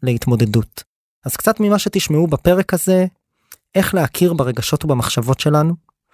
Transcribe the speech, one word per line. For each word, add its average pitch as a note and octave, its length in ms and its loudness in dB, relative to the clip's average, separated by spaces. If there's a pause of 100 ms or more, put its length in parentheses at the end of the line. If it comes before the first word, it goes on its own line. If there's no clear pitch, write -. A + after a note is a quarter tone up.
להתמודדות. A#2 800 0 (420)
אז C3+ 120 -8
קצת - 240 0
ממה G#3 180 2
שתשמעו E3+ 480 0
בפרק F3+ 480 0
הזה, F#3 320 2 (680)
איך F#3+ 200 0
להכיר E3+ 400 0
ברגשות B2+ 500 -2
ובמחשבות B2+ 560 -2
שלנו, D3+ 340 2 (400)